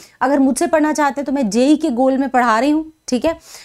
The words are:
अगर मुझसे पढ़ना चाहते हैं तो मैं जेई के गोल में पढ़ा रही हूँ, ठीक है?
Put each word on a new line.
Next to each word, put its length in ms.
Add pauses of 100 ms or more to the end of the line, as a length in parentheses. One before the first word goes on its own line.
(200)
अगर 180
मुझसे 280
पढ़ना 260
चाहते 280
हैं 60
तो 60
मैं 180
जेई 260
के 140
गोल 280
में 100
पढ़ा 300
रही 120
हूँ, 220 (160)
ठीक 160
है? 140 (260)